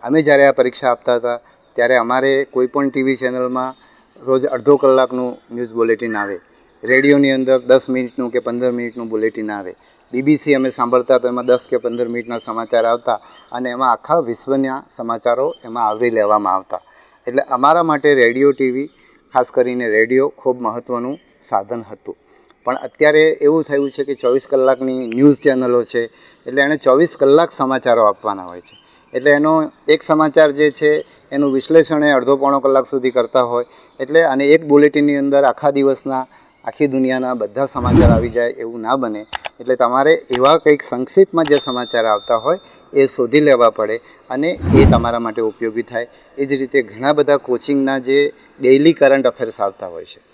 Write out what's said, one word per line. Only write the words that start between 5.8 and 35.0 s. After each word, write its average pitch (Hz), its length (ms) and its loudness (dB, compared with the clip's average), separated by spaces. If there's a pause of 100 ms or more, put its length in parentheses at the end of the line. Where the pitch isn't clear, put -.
આવે, 98 240 -8 (440)
રેડિયોની 139 460 2
અંદર 131 280 0
દસ 123 300 2
મિનિટનું 127 420 -6
કે 123 80 -2
પંદર 120 320 -4
મિનિટનું 120 380 -8
બુલેટિન 110 420 -4
આવે, 98 240 -10 (380)
બી 123 100 -4
બી 147 140 2
સી 147 180 0
અમે 131 160 -2
સાંભળતા 123 480 0
તો 123 100 -2
એમાં 123 180 -4
દસ 123 120 2 (120)
કે 127 60 -2
પંદર 120 320 -4
મિનિટના 117 300 -8
સમાચાર 113 460 -4
આવતા 117 360 -2 (320)
અને 123 180 -8
એમાં 123 220 0
આખા 151 260 -2
વિશ્વના 135 640 -4 (140)
સમાચારો 120 580 -4 (100)
એમાં 117 240 -4
આવરી 110 220 -2
લેવામાં 104 440 0
આવતા. 95 260 -8 (460)
એટલે 127 160 -4
અમારા 143 400 0
માટે 151 320 2
રેડિયો, 131 380 2
ટી 135 180 -2
વી, 135 200 -6 (420)
ખાસ 127 140 0
કરીને 123 440 -2
રેડિયો 117 380 2
ખૂબ 123 320 -6
મહત્ત્વનું 120 580 -8 (320)
સાધન 110 400 -4
હતું. - 260 -16 (480)
પણ 123 100 -2
અત્યારે 151 680 2
એવું 151 240 2
થયું 139 260 -2
છે 139 140 -6
કે 139 100 -6
ચોવીસ 127 360 0
કલાકની 131 560 0
ન્યૂઝ 131 300 4
ચેનલો 127 480 0
છે, 117 200 -2 (420)
એટલે 131 160 0
એણે 147 140 0
ચોવીસ 143 320 2 (100)
કલાક 151 380 4
સમાચારો 127 480 0
આપવાના 101 380 -2
હોય 90 180 -16
છે. - 260 -20 (300)
એટલે 131 140 2
એનો 156 420 2 (160)
એક 151 140 2
સમાચાર 156 480 2
જે 147 200 2
છે 151 340 0 (280)
એનું 139 200 0
વિશ્લેષણ 151 520 2
એ 147 60 2
અડધો 135 260 2
પોણો 139 240 0
કલાક 135 300 0
સુધી 131 200 -2
કરતા 123 320 0
હોય, 120 220 -2 (360)
એટલે 147 220 2
અને 139 220 0
એક 156 200 4
બુલેટિનની 147 520 4